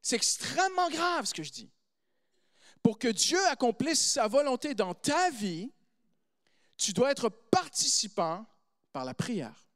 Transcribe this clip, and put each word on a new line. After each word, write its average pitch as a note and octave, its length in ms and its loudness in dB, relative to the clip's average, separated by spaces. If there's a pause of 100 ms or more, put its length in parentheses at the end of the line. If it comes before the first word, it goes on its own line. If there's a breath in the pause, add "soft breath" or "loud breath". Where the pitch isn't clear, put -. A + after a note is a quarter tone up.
C'est - 140 -2
extrêmement F4+ 720 0
grave D#4+ 360 0
ce - 80 -4
que D#3 100 -8
je D3 80 -12
dis. - 180 -16 (1120 soft breath)
Pour A3 180 4
que B3+ 80 0
Dieu D4+ 400 2
accomplisse C4+ 520 0
sa A3+ 280 2
volonté C4+ 480 0
dans F#3+ 180 -2
ta F4 380 0
vie, G3+ 400 -6 (1040)
tu - 160 -2
dois B3+ 180 2
être A#3+ 180 -2
participant G3+ 1160 -2 (480)
par - 100 -6
la B3+ 100 -8
prière. D#3 640 -6